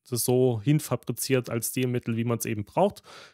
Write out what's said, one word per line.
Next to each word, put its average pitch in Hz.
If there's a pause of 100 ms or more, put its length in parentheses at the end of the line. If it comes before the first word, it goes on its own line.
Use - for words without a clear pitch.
das 120
so 127
hinfabriziert 127
als 117
Stilmittel, 123
wie 113
man's 117
eben 107
braucht. - (320)